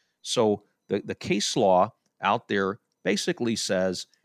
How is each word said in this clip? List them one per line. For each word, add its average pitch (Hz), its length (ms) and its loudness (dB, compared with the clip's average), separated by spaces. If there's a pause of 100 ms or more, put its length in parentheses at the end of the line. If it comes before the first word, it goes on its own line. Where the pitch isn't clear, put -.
(240)
So 107 400 0 (260)
the, 101 160 -2
the 110 100 -8
case - 400 -2
law 98 380 4 (280)
out 104 280 0
there 101 300 0 (260)
basically 117 500 -2
says 95 520 -2 (180)